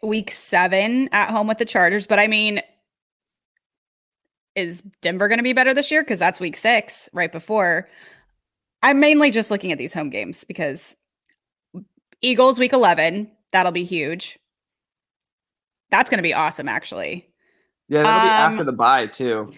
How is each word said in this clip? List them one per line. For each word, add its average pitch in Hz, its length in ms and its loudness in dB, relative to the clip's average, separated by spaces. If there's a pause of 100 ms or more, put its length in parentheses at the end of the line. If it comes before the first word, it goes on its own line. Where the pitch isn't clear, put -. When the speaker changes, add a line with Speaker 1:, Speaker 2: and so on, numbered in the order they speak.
Speaker 1:
week 214 300 -4
seven 202 800 0
at 202 180 0
home 214 180 -2
with 220 120 -2
the 233 60 -2
Chargers, 190 420 0
but 202 120 2
I 214 80 4
mean, 214 340 0 (1900)
is 175 260 -8 (200)
Denver 185 260 -2
gonna 226 160 0
be 254 100 -2
better 262 200 2
this 277 180 -2
year? 311 120 2
'Cause 226 160 -4
that's 180 200 0
week 170 180 -8
six, - 560 -2
right 175 180 -4
before. 175 580 -2 (920)
I'm 269 180 4
mainly 294 320 6
just 214 200 -2
looking 196 200 -4
at 147 60 -4
these 131 160 -10
home 151 160 -4
games 107 340 -8
because 151 520 -6 (1300)
Eagles 254 380 4
week 247 140 2
eleven, 190 580 2 (200)
that'll 180 200 2
be 175 120 -4
huge. 170 560 -8 (1500)
That's 220 200 2
gonna 208 140 0
be 165 100 0
awesome, 156 340 -2
actually. 98 600 -8 (600)
Speaker 2:
Yeah, 151 140 2
that'll 220 180 4
be 226 60 4
Speaker 1:
Um, 220 260 4
Speaker 2:
after 208 100 -4
the 135 100 -4
bye, 123 340 2
too. 110 500 -4